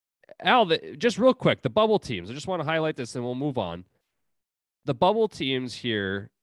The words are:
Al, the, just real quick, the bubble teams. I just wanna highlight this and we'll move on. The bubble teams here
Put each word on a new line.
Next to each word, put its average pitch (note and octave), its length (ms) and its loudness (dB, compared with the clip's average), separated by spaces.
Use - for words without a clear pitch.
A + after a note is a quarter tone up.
Al, A3 220 6
the, C#3+ 320 -2
just F#3+ 220 0
real B3+ 160 6
quick, - 280 0
the C3 60 0
bubble G#3+ 300 4
teams. F#2+ 320 -8
I B2 40 -10
just D3 120 -12
wanna F3+ 180 -4
highlight D#3 320 -2
this B2 180 -8
and B2 100 -6
we'll B2 100 -4
move C3+ 240 -4
on. F2+ 260 -4
The C#3+ 80 0
bubble G#3+ 340 2
teams B2+ 460 -4
here G2+ 560 -4